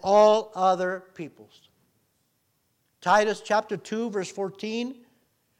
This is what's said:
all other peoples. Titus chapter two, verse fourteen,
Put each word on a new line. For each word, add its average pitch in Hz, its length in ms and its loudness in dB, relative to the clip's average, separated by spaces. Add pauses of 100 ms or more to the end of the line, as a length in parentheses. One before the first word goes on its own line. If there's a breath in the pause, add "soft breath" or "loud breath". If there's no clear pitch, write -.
all 214 520 4
other 185 580 -2
peoples. - 560 -18 (1300)
Titus 208 420 2
chapter 208 360 -2
two, 226 320 -8
verse 196 220 -8
fourteen, 220 720 -8 (560)